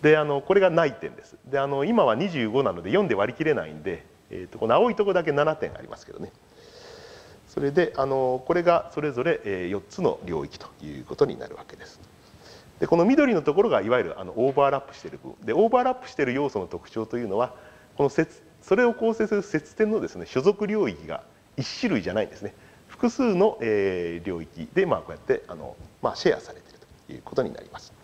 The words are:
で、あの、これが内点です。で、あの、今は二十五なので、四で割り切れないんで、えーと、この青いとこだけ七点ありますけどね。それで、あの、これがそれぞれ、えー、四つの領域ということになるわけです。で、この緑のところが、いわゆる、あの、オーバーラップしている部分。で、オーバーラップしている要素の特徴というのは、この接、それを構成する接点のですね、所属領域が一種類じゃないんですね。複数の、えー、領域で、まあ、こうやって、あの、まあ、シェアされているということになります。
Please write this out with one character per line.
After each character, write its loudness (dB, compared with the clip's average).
で、 8
あ 2
の、 0
こ 2
れ 8
が 6
内 2
点 -12
で -20
す。 -20
で、 -2
あ 0
の、 -2
今 4
は 4
二 -2
十 -2
五 2
な 0
の -8
で、 -4
四 2
で 2
割 0
り -14
切 -4
れ 2
な -2
い -14
ん -16
で、 -6
え -12
ー -20
と、 -18
こ -2
の 4
青 4
い -4
と 0
こ 0
だ 2
け -2
七 2
点 -8
あ -16
り -18
ま -16
す -20
け -20
ど -16
ね。 -12
そ -8
れ 0
で、 2
あ 2
の、 0
こ 0
れ 0
が 2
そ -4
れ -2
ぞ -2
れ、 0
え -4
ー、 -4
四 -4
つ -12
の 0
領 -4
域 -16
と -18
い -14
う -16
こ -12
と 6
に -6
な -12
る -16
わ -18
け -20
で -20
す。 -20
で、 0
こ 4
の 6
緑 4
の 2
と 0
こ 4
ろ 2
が、 4
い -4
わ 4
ゆ 2
る、 -8
あ -10
の、 -12
オ 2
ー -4
バ 4
ー 2
ラ 0
ッ -8
プ -20
し -20
て -14
い -12
る -16
部 -16
分。 -18
で、 -2
オ 4
ー 2
バ 4
ー 0
ラ 2
ッ -2
プ -18
し -16
て 0
い 2
る -2
要 -2
素 -4
の -6
特 -12
徴 -6
と -8
い -4
う -6
の -2
は、 0
こ 2
の 2
接、 -2
そ 2
れ 4
を 4
構 0
成 0
す 0
る 2
接 -6
点 0
の 0
で -4
す -10
ね、 -10
所 -2
属 2
領 0
域 -8
が -10
一 -8
種 0
類 2
じ -4
ゃ -6
な 0
い -4
ん -14
で -18
す -16
ね。 -10
複 -2
数 0
の、 4
え 0
ー、 -8
領 -4
域 -12
で、 4
ま 2
あ、 -6
こ -16
う -10
や -12
っ -18
て、 -2
あ -14
の、 -14
ま -2
あ、 -12
シ 0
ェ 0
ア -10
さ -18
れ -20
て -20
い -20
る -20
と -16
い -14
う -18
こ -12
と 0
に -6
な -14
り -20
ま -18
す。 -20